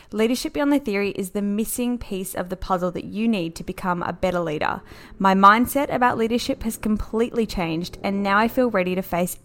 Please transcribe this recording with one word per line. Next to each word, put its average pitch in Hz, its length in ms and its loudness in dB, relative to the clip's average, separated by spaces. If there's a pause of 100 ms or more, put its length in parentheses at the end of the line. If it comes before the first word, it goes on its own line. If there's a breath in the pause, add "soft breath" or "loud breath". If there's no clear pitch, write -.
(120 loud breath)
"Leadership 233 420 0
Beyond 285 200 2
the 277 60 4
Theory 202 320 -2
is 185 180 -6
the 208 140 -4
missing 226 560 -2
piece 190 340 -8
of 180 160 -6
the 185 80 -8
puzzle 180 360 -2
that - 100 -6
you 202 240 -4
need 175 260 0
to - 100 -12
become 180 380 -4
a - 100 -4
better 180 280 -2
leader. 160 420 -4 (380 loud breath)
My 190 160 6
mindset 247 580 6
about 247 240 2
leadership 226 460 -2
has 226 120 -4
completely 220 680 -2
changed, 170 580 -4
and 196 200 -2
now 196 160 4
I 226 80 4
feel 247 240 0
ready 185 240 0
to 185 80 -2
face 175 420 -2